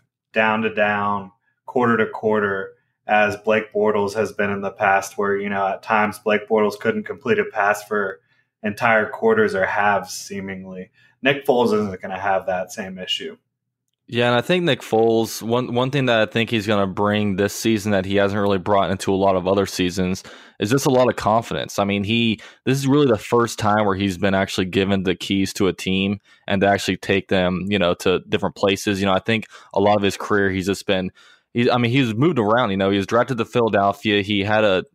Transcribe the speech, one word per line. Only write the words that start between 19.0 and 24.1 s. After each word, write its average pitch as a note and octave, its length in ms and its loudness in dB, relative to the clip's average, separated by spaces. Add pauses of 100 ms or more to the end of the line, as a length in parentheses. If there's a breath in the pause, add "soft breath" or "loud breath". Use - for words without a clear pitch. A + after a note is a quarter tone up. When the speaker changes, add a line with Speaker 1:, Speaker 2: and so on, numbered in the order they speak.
Speaker 2:
a G2 40 2
lot F#2+ 180 4
of F2+ 140 0
other G2 180 2
seasons F#2 560 -2 (380 loud breath)
is G#2 100 -2
just C#3 160 0
a D3 40 2
lot B2+ 180 4
of G#2 80 0
confidence. G#2 640 -2
I G2+ 40 2
mean, G2+ 200 -2
he, A2+ 360 0 (240 loud breath)
this C3+ 140 0
is C3+ 80 -4
really C#3+ 220 4
the G#2+ 100 4
first A#2 400 0
time G#2+ 260 2
where G2 120 0
he's G2 200 -2